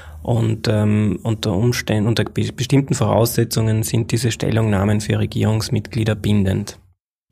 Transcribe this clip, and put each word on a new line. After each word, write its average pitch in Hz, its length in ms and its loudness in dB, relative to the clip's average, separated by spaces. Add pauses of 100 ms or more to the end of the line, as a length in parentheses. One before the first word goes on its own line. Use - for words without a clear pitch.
(220)
Und, 113 440 0
ähm, 107 580 2
unter 110 280 -2
Umständen, 107 560 0
unter 107 160 0
be-, 107 300 -4
bestimmten 139 400 0
Voraussetzungen 110 880 0
sind 117 300 -2
diese 113 180 0
Stellungnahmen 107 720 0
für 107 160 0
Regierungsmitglieder 107 960 0
bindend. 101 640 0 (540)